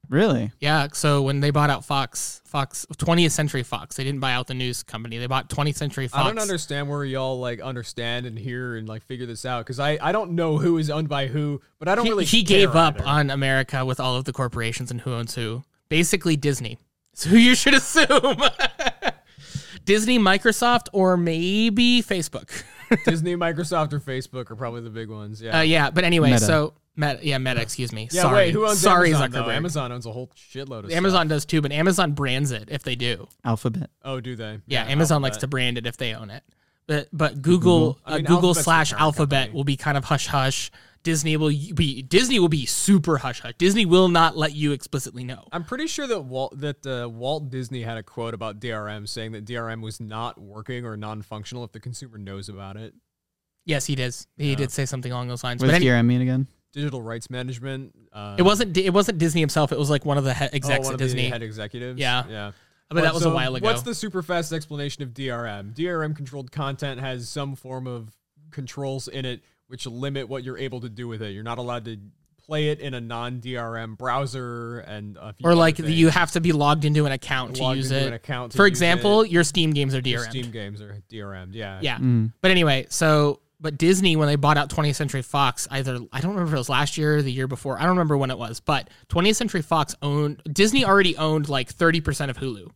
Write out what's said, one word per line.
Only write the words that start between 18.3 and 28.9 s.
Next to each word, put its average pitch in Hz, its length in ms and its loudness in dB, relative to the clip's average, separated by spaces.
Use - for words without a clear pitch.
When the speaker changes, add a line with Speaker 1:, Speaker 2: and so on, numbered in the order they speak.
Speaker 2:
<laughs> - 800 -10
Disney, 214 340 4
Microsoft, 226 720 4
or 185 240 4
maybe 208 840 2
Facebook. - 480 -6
<laughs> - 220 0
Speaker 3:
Disney, 165 320 0
Microsoft, 165 560 -2
or 147 80 -4
Facebook 127 500 -8
are 113 60 -12
probably 117 260 -8
the 113 80 -14
big 110 180 -10
ones. 107 320 -12
Yeah. 113 200 0
Speaker 2:
Uh, - 20 4
yeah. 160 280 4
But 180 140 2
anyway, 165 280 6
Speaker 1:
Meta. 123 120 4
Speaker 2:
so 156 300 2
Meta, 147 280 -2
yeah, 143 160 0
Meta. 127 220 -2
Excuse 113 320 -6
me. 110 200 -10
Speaker 3:
Yeah, 180 100 2
Speaker 2:
Sorry. - 140 4
Speaker 3:
wait, 185 160 6
who 214 140 2
owns 208 140 2
Speaker 2:
Sorry, 180 300 6